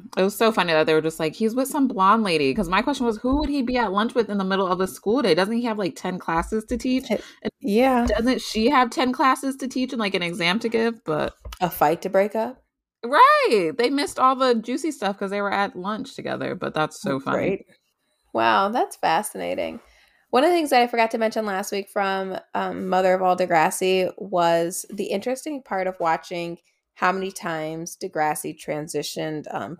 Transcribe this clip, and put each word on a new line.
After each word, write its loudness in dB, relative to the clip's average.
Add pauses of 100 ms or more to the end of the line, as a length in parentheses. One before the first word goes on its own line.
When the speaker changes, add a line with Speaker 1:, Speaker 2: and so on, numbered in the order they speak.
(160)
Speaker 1:
It 2
was 0
so 4
funny 0
that 4
they 4
were 4
just -4
like, -2
"He's 0
with 0
some 2
blonde 4
lady." 2
'Cause -2
my 2
question -2
was, 0
who 0
would -2
he 0
be -2
at 0
lunch 0
with 0
in -2
the 0
middle 0
of 0
a 2
school -2
day? 4
Doesn't 2
he -2
have, -4
like, -4
ten -6
classes -2
to -4
teach? -2
Speaker 2:
It, -4 (160)
Speaker 1:
And -6 (100)
Speaker 2:
yeah. 2
Speaker 1:
doesn't 2
she 0
have 4
ten 0
classes 0
to -8
teach -4
and, -4
like, -2
an -2
exam 0
to -2
give? 0
But -2 (260)
Speaker 2:
A 0
fight 2
to -4
break 2
up? -4 (420)
Speaker 1:
Right! 6
They 2
missed -2
all 4
the 4
juicy -2
stuff -4
'cause -6
they -2
were -2
at -2
lunch -8
together. -6
But -6
that's -4
so -4
funny. -2
Speaker 2:
Right. -16 (680)
Wow, 2
that's -2
fascinating. -2 (500)
One 4
of 4
the 4
things 0
that 6
I 2
forgot 0
to -4
mention -2
last -4
week -6
from, -2 (160)
um, -4
Mother 4
of 0
All 4
Degrassi 2
was 0
the -6
interesting -6
part -4
of -4
watching -4 (360)
how 2
many -4
times -8
Degrassi -4
transitioned, -6
um, -10